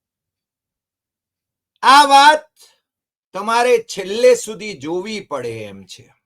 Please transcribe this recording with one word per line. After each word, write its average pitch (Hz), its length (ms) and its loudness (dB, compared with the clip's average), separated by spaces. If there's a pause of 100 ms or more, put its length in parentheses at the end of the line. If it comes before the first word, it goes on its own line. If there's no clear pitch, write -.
(1800)
આ 277 220 6
વાત 285 420 4 (880)
તમારે 226 460 0
છેલ્લે 220 560 -2
સુધી 208 440 -10
જોવી 180 420 -10
પડે 120 440 -12
એમ 98 200 -20
છે. 95 300 -20 (120)